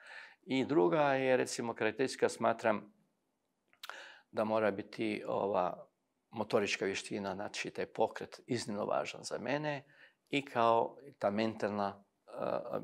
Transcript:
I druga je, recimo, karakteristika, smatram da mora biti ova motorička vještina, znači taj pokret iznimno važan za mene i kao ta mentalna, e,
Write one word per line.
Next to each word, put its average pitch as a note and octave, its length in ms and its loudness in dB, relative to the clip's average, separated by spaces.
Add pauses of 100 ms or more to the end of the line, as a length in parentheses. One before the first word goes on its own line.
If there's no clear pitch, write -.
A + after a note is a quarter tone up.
(420)
I C3 240 0
druga E3 360 4
je, C3 360 4
recimo, A#2+ 360 -2
karakteristika, A2+ 560 0
smatram A2+ 640 0 (1400)
da A2 120 0
mora A2 280 2
biti G#2 560 -4
ova G2+ 600 0 (420)
motorička G#2+ 560 0
vještina, F#2+ 500 -4
znači G2+ 360 -6
taj - 140 -4
pokret - 600 -2
iznimno G#2+ 380 -2
važan - 380 -2
za - 140 -6
mene C#3 480 -4 (440)
i C#3 160 0
kao A#2 520 4 (220)
ta G2+ 100 2
mentalna, G#2 760 0 (240)
e, G#2+ 40 -20 (520)